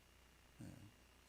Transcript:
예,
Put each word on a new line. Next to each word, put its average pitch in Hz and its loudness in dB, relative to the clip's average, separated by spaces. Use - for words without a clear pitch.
예, 98 4